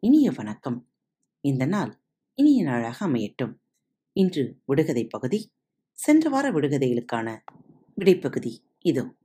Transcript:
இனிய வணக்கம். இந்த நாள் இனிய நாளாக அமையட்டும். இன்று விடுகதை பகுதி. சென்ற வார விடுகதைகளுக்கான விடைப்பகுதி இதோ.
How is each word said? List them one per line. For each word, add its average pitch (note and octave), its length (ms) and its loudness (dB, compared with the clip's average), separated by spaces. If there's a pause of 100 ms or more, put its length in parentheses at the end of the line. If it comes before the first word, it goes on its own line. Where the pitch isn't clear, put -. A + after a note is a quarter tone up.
இனிய C4 280 6
வணக்கம். A#2 460 -8 (680)
இந்த C3 220 0
நாள் D#3+ 260 -2 (460)
இனிய C#4 260 6
நாளாக A#2+ 400 -4
அமையட்டும். A#2 480 -4 (640)
இன்று F#3 260 0 (240)
விடுகதை C#3+ 400 0
பகுதி. B2+ 340 -6 (580)
சென்ற D#4 320 4
வார C4+ 200 0
விடுகதைகளுக்கான B2 760 -2 (720)
விடைப்பகுதி F3+ 540 2 (320)
இதோ. D#3+ 200 0 (200)